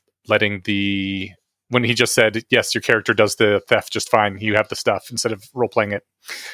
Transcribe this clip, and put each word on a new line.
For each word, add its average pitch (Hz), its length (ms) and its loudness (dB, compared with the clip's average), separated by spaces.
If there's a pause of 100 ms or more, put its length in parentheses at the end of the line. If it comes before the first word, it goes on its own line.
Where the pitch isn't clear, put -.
(280)
letting 104 380 0
the, 98 640 -4 (380)
when 120 160 0
he 120 80 0
just 117 200 2
said, 113 360 2
"Yes, 117 260 2
your 110 60 -2
character 113 320 2
does 104 240 2
the 104 300 4
theft 107 260 0
just - 160 -6
fine. 104 300 2
You 107 160 -2
have 107 120 2
the - 80 -8
stuff," - 340 -2
instead 117 220 -4
of 98 220 -12
role-playing 107 400 -2
it. - 120 -8 (480)